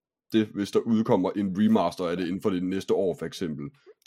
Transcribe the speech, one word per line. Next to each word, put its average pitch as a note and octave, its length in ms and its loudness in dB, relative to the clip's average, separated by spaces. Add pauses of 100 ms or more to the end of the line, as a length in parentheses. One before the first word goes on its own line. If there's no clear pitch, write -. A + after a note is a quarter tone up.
(320)
det, A2 140 4
hvis G2+ 240 -4
der G#2+ 100 2
udkommer A2 500 2
en G2 280 -2
remaster G2+ 460 2
af F2 120 -2
det F2+ 100 -2
inden F2+ 160 -6
for G#2+ 80 0
det F2+ 120 -2
næste F#2+ 320 -2
år, F2+ 240 0
for E2 80 -8
eksempel. D2 440 -8 (360)